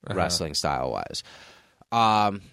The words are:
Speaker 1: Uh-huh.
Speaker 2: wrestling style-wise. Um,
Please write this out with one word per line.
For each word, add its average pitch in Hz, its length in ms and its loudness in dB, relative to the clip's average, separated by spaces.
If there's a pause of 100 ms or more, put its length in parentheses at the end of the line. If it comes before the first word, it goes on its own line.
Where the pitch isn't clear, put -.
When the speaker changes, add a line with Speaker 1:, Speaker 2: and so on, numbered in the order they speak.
Speaker 1:
Uh-huh. - 100 -6
Speaker 2:
wrestling 87 380 0
style-wise. 65 680 -4 (680)
Um, 107 600 4